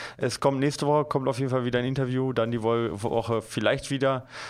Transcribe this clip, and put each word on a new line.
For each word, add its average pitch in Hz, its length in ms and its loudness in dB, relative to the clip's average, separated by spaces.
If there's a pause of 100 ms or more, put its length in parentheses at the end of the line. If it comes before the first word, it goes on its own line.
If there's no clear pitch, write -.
(160)
es - 220 -2
kommt 135 220 2
nächste 147 260 0
Woche, 147 200 4
kommt 135 200 -2
auf 131 140 0
jeden 135 100 0
Fall 127 140 0
wieder 123 160 0
ein 123 60 0
Interview, 131 460 0
dann 117 200 2
die 117 100 -2
Wo-, 113 400 0
Woche 110 400 0
vielleicht 123 480 0
wieder, 135 380 0 (220)